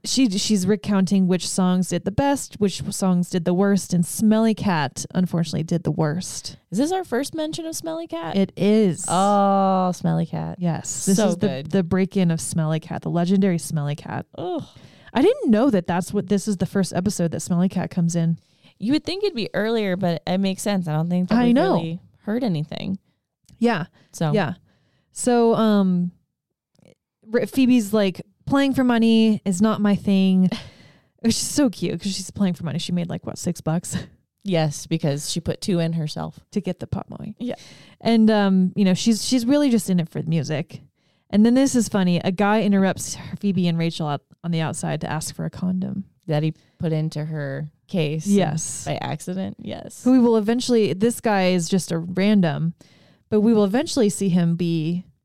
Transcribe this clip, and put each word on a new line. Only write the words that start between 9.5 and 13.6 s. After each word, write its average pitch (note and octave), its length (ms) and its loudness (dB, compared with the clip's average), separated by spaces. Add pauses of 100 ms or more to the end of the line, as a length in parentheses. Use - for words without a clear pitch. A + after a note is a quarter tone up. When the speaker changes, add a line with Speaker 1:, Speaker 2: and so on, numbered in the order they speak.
Speaker 2:
Smelly E3 320 -2
Cat. D#3+ 340 -8
Speaker 1:
Yes. - 460 -4
This F#3+ 120 4
Speaker 2:
So G#3+ 120 2
Speaker 1:
is G3+ 80 -2
the, G3+ 100 -2
Speaker 2:
good. D#3 240 -6
Speaker 1:
the G3 120 0
break-in F#3 480 0
of D#3+ 100 -2
Smelly D#3+ 380 -2
Cat, - 220 -10
the E3 80 -6
legendary F3 500 2
Smelly D3 360 -4